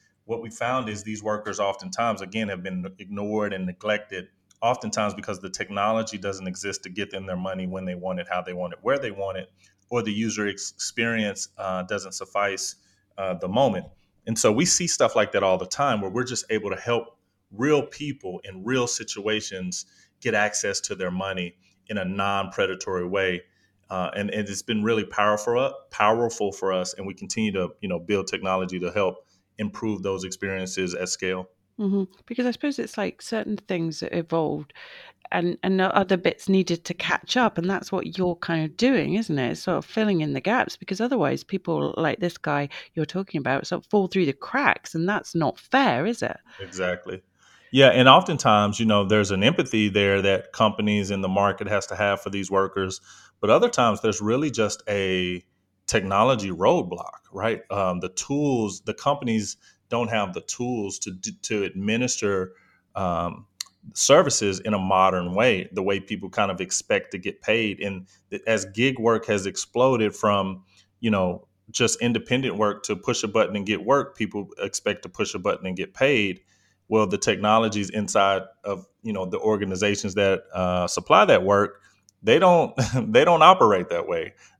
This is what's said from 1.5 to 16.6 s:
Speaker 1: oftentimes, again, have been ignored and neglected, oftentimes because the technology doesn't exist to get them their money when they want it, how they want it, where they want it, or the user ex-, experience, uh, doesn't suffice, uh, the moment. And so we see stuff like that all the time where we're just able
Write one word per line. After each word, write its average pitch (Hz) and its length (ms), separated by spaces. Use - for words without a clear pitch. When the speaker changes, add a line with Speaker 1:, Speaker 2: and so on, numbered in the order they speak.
Speaker 1:
oftentimes, 98 640
again, 101 280
have 92 120
been 92 240
ignored 104 540
and 92 120
neglected, 95 600
oftentimes 110 520
because 98 260
the 95 100
technology 107 680
doesn't 98 300
exist 92 360
to 95 60
get 95 220
them 95 140
their 92 120
money 92 280
when 92 200
they 90 100
want 90 240
it, 87 100
how 90 120
they 90 100
want 90 220
it, - 80
where 135 180
they 120 100
want 98 280
it, 92 120
or 120 120
the 104 100
user 107 340
ex-, - 260
experience, 113 760
uh, 92 260
doesn't 95 280
suffice, 98 640
uh, 95 180
the 87 120
moment. 104 380
And 113 120
so 110 140
we 131 140
see 180 200
stuff 131 300
like 107 160
that 98 120
all 95 140
the 87 80
time 123 360
where 95 100
we're 123 140
just 127 240
able 101 220